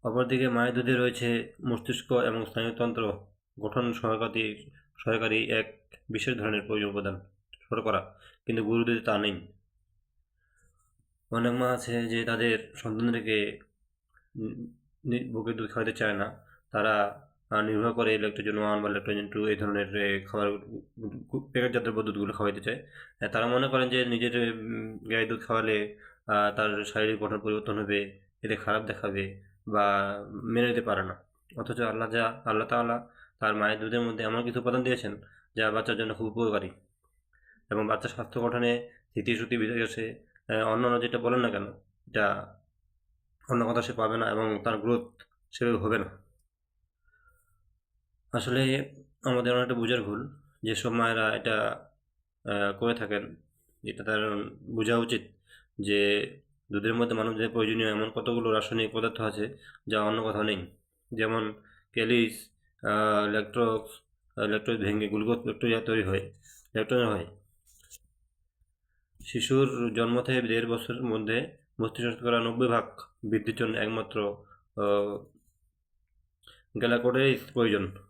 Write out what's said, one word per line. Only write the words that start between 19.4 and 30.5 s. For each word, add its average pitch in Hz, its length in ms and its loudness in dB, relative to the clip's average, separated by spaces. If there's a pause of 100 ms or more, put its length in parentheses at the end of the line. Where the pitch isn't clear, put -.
এই 107 80 2
ধরনের, 101 400 -2
এ, 98 300 0
খাবার, 101 260 -2 (1000)
প্যাকেটজাত 123 320 2
দ্রব্য 110 200 -2
দুধগুলো 101 300 -2
খাওয়াতে 101 280 -2
চায়। 117 260 -6 (340)
আহ, 107 60 -2
তারা 113 200 0
মনে 127 200 2
করেন 131 220 2
যে 127 160 2
নিজের, 120 480 2
উম, 110 440 -8
গায়ে 113 300 0
দুধ 113 140 -4
খাওয়ালে, 107 560 0 (300)
আহ, 104 280 4
তার 104 280 0
শারীরিক 107 360 0
গঠন 104 200 -2
পরিবর্তন 107 400 -2
হবে, 101 400 -2 (240)
এতে 107 120 0
খারাপ 110 280 0
দেখাবে 98 680 -6 (160)
বা 101 480 2 (280)
মেনে 117 240 2